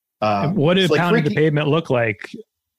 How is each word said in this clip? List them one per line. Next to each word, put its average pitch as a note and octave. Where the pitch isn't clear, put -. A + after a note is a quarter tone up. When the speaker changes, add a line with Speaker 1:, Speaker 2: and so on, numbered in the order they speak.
Speaker 1:
Um, G#2
Speaker 2:
And G3
what D#3+
did F#3+
Speaker 1:
it's, D#3+
like, D3+
Speaker 2:
pounding F3
the D3
Speaker 1:
freaking G#2+
Speaker 2:
pavement D3+
look D#3+
like? A#2+